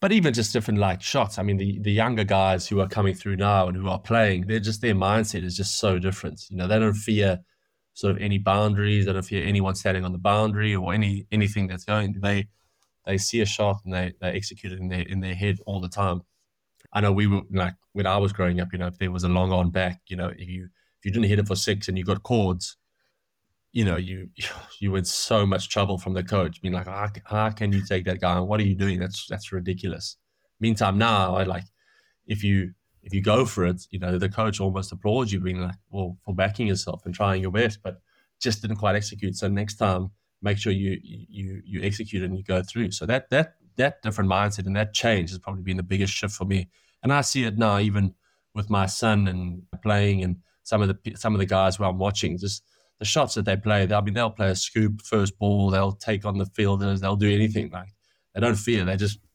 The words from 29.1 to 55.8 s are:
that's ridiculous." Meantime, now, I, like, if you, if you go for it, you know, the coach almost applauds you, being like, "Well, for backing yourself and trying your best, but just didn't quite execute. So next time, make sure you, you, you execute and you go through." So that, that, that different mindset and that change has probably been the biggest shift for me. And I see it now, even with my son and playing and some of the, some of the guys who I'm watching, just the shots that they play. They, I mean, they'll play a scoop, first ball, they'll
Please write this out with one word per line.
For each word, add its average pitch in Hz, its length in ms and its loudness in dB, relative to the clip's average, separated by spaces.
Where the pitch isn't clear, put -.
that's 98 240 -10
ridiculous." 92 680 -6
Meantime, 107 360 2
now, 101 380 4
I, 95 80 2
like, 92 220 -4
if 104 200 -4
you, 95 280 2
if 92 100 -16
you 98 80 0
go 107 240 4
for 98 220 0
it, 90 240 0
you 101 80 -8
know, 90 180 -2
the 92 120 0
coach 104 320 -2
almost 95 320 -2
applauds 107 400 0
you, 92 80 -2
being 90 200 -4
like, 90 140 -4
"Well, 92 340 -6
for 101 100 -6
backing 101 340 0
yourself - 360 -4
and 90 80 -6
trying 95 300 0
your 92 80 -2
best, 107 320 0
but 90 180 -10
just 110 220 -2
didn't 107 140 -4
quite 101 180 2
execute. 101 400 -4
So 98 140 -4
next 101 260 -2
time, 95 360 0
make 104 160 0
sure 104 160 -2
you, 98 300 -2
you, 101 640 -12
you 101 180 -8
execute 101 400 -4
and 92 140 -4
you 95 80 -10
go 92 180 0
through." 110 300 -4
So - 140 -8
that, 127 240 -2
that, 151 260 0
that 135 280 0
different 104 280 0
mindset 101 360 0
and 98 100 -2
that 107 180 -2
change 95 360 0
has 92 100 -12
probably 95 240 -10
been 92 120 -2
the 92 60 -2
biggest 98 320 0
shift 101 200 -6
for 92 100 -6
me. 95 240 0
And 131 100 2
I 143 100 4
see 135 200 0
it 110 160 -2
now, 104 220 4
even 101 340 2
with 104 160 -4
my 98 160 2
son 104 400 2
and 90 360 -4
playing 101 400 2
and 90 140 0
some 107 180 0
of 98 80 4
the, 98 280 -4
some 107 180 -2
of 98 60 2
the 95 40 2
guys 95 300 4
who 104 100 -2
I'm 92 140 0
watching, 92 400 -2
just 101 240 -6
the 110 40 -6
shots 131 300 0
that 107 100 -2
they 98 120 2
play. 104 280 2
They, 101 100 2
I 104 60 4
mean, 101 140 0
they'll 113 160 0
play 98 200 0
a 92 60 0
scoop, 107 460 0
first 101 360 0
ball, 101 300 4
they'll 98 240 2